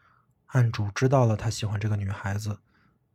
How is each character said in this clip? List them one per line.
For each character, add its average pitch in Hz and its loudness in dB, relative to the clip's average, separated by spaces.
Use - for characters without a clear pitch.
案 120 2
主 104 -2
知 131 2
道 131 6
了 110 4
他 113 -4
喜 - -6
欢 104 -2
这 107 -2
个 104 0
女 98 -2
孩 98 -6
子， 104 -6